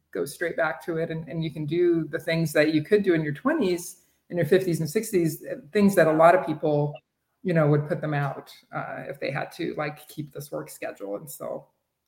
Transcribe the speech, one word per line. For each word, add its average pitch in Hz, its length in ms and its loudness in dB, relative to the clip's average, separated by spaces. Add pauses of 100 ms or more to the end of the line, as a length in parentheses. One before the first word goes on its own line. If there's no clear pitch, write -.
(100)
go - 160 -4
straight 165 320 -6
back 160 260 -4
to 165 140 -4
it. 165 120 -4
And, 160 180 -8
and 165 140 -6
you 160 80 -4
can 156 140 -8
do 165 440 2
the 160 100 -6
things 165 340 -2
that 156 220 4
you 151 80 4
could 208 200 2
do 185 120 4
in 160 80 2
your 151 100 -2
twenties, 185 680 -2 (260)
in 170 80 -6
your 170 80 2
fifties 180 360 2
and 156 80 -2
sixties, 175 640 -2
uh, - 60 -8 (160)
things 202 220 4
that 165 120 6
a 156 60 4
lot 160 220 8
of 185 100 0
people, 147 500 0 (480)
you 180 120 0
know, 156 120 4
would 147 220 2
put 175 140 -4
them 151 100 -4
out, 143 400 -6 (180)
uh, - 380 -10
if - 100 -12
they - 120 -4
had - 220 -6
to, - 240 -8
like, 151 320 -8
keep 147 240 -12
this 143 200 -14
work 151 160 -10
schedule - 480 -10
and 143 140 -14
still - 400 -12 (380)